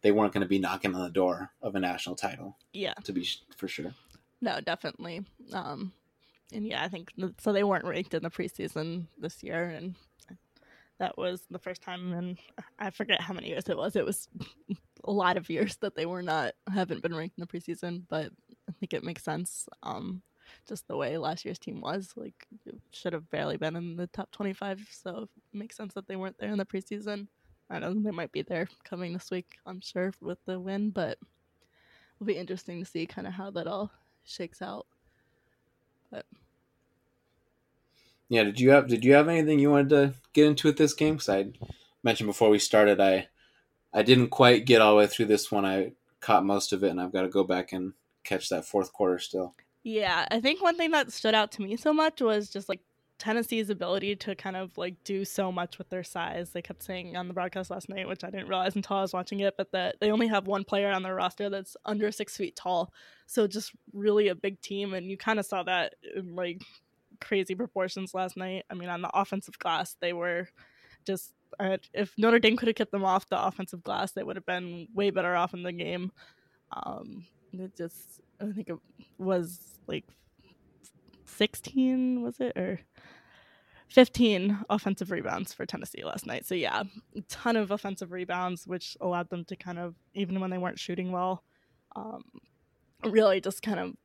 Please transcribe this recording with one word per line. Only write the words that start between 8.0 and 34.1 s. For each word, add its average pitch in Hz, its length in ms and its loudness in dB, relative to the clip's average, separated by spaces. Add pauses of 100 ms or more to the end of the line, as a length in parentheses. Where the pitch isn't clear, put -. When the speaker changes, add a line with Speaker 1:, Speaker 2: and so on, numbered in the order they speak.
Speaker 2:
in 160 100 -2
the 170 60 -4
preseason 165 760 -6 (100)
this - 240 -12
year, 170 280 -6
and 175 260 -10 (1000)
that - 200 -6
was 180 240 -4 (100)
the 180 80 -10
first 185 220 -12
time 180 320 -8
in, 180 240 -6 (420)
I 208 100 -4
forget 202 300 -2
how 175 140 -8
many - 160 -10
years 160 180 -6
it 185 80 -2
was. 196 220 -4
It 180 80 0
was - 240 -8 (380)
<laughs> - 360 -14
a - 80 -6
lot 185 240 0
of 180 140 -8
years 175 320 -2
that 202 120 -4
they 160 120 -4
were 180 160 -6
not, 156 320 -2 (180)
haven't 190 300 -2
been 170 120 -4
ranked 165 240 -8
in - 40 -10
the 175 60 -10
preseason, 175 600 -8
but 160 240 -6 (380)
I - 100 -10
think - 140 -8
it - 100 -4
makes 160 180 -10
sense, 160 460 -8 (160)
um, 185 380 -8 (440)
just - 220 -14
the - 80 -8
way 139 220 -4
last 160 260 -6
year's - 160 -10
team - 220 -12
was. 185 340 -8
Like, - 320 -16 (180)
it - 100 -16 (160)
should - 200 -8
have 165 180 -10
barely 147 280 -4
been 156 180 -4
in 170 220 -8
the 175 100 -8
top - 240 -12
twenty-five, 196 580 -8
so 190 340 -12
it - 340 -18
makes 214 180 -14
sense 208 200 -12
that 196 120 -12
they 190 80 -10
weren't 190 220 -8
there 208 140 -6
in 214 60 -2
the 196 80 -2
preseason. 202 600 -8 (420)
I 165 100 -8
know 175 140 -4
they 214 180 0
might 170 200 -6
be 151 120 -4
there 175 260 -4 (160)
coming 180 260 -8
this 175 180 -10
week, 180 360 -8
I'm 185 160 -14
sure, 185 400 -4
with 175 240 -8
the 185 160 -6
win, 202 300 -2
but 185 260 -4 (1000)
it'll 208 120 -12
be 196 100 0
interesting 180 420 -8
to 185 100 -10
see 165 160 -4
kinda 185 260 -10
how 190 200 -10
that 175 160 -6
all 208 240 -6 (320)